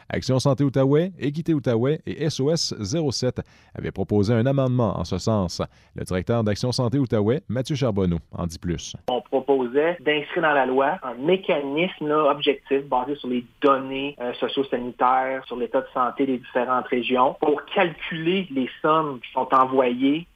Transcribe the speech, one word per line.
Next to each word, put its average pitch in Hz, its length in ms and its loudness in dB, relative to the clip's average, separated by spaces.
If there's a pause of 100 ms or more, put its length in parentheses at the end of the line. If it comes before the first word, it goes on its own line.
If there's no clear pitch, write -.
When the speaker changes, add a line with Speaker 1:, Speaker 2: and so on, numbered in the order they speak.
(120)
Speaker 1:
Action - 280 0
Santé 139 240 2
Outaouais, 139 560 2
Équité 151 340 -2
Outaouais 131 540 0
et 104 160 -6
S 160 160 -2
O 135 100 0
S 165 300 -2
zéro 131 320 -2
sept 123 300 -4 (340)
avaient - 160 -6
proposé 104 420 2
un 117 140 4
amendement 127 500 2
en 90 60 -4
ce 92 160 -4
sens. 101 420 0 (340)
Le - 80 -10
directeur 113 400 -2
d'Action 107 280 0
Santé 120 260 0
Outaouais, 117 500 2
Mathieu 131 280 -4
Charbonneau, 98 420 2 (140)
en 87 160 -4
dit 82 100 -8
plus. - 380 -6 (160)
Speaker 2:
On 120 100 0
proposait 139 840 0
d'inscrire 151 380 -2
dans 151 120 2
la 139 120 4
loi 135 380 2
un 127 100 -8 (100)
mécanisme, 160 840 0
là, 151 240 4
objectif 139 580 -2
basé 131 280 -2
sur 135 100 -10
les 123 180 -2 (160)
données, 135 580 0
euh, 123 200 -4
socio-sanitaires, 131 1040 0
sur 120 120 -10
l'état 123 240 0
de 131 120 -12
santé 123 320 0
des 131 140 -2
différentes 123 480 -2
régions, 127 520 2
pour 151 220 2 (140)
calculer 170 760 0
les 131 160 0 (140)
sommes 156 380 2
qui - 120 -16
sont 131 200 -2
envoyées 131 760 4 (100)